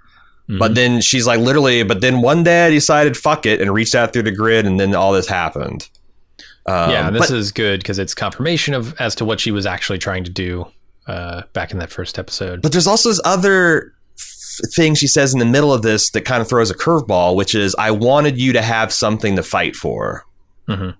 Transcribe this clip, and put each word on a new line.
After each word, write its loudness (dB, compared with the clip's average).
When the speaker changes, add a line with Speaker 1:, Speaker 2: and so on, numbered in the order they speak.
Speaker 1:
Mm-hmm. -4
Speaker 2:
But 2
then 2
she's 0
like, 2
literally, 4
but 0
then 2
one 4
day 4
I 4
decided, 4
"Fuck 0
it," 2
and 0
reached 0
out 2
through 0
the -2
grid, 2
and 2
then 2
all 2
this 2
happened. -6
Um, 0
Speaker 1:
Yeah, 0
and -2
this 2
Speaker 2:
but -2
Speaker 1:
is -4
good -2
'cause -6
it's -4
confirmation -4
of, -6
as -4
to -4
what -2
she -4
was -2
actually -6
trying -6
to -12
do, -6
uh, -10
back -8
in -6
that -10
first -12
episode. -8
Speaker 2:
But -2
there's 2
also 2
this 0
other 2
f-, -10
thing 4
she 0
says 2
in 0
the 2
middle 4
of 2
this 0
that -2
kind 0
of -10
throws 2
a -6
curveball, 2
which 0
is, 0
"I 0
wanted 2
you 2
to 2
have 0
something 0
to -2
fight -4
for." -6
Speaker 1:
Mm-hmm. -6